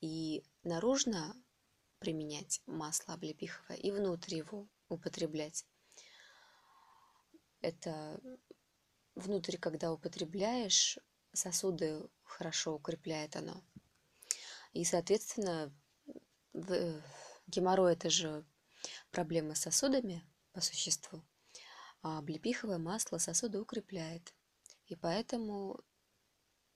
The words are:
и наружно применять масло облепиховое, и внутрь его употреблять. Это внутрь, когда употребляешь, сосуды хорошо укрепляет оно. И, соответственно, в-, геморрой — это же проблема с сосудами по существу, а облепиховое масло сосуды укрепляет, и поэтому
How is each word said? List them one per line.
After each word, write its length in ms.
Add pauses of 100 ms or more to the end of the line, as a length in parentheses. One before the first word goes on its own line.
и 420 (180)
наружно 720 (640)
применять 680
масло 480
облепиховое, 640
и 120
внутрь 460
его 320 (200)
употреблять. 760 (2000)
Это 580 (920)
внутрь, 420
когда 360
употребляешь, 1040 (340)
сосуды 760 (160)
хорошо 500
укрепляет 640
оно. 260 (1080)
И, 120
соответственно, 880 (800)
в-, 500 (440)
геморрой — 480
это 160
же 340 (640)
проблема 440
с 60
сосудами 640 (280)
по 80
существу, 600 (800)
а 160
облепиховое 600
масло 400
сосуды 420
укрепляет, 760 (520)
и 100
поэтому 840 (960)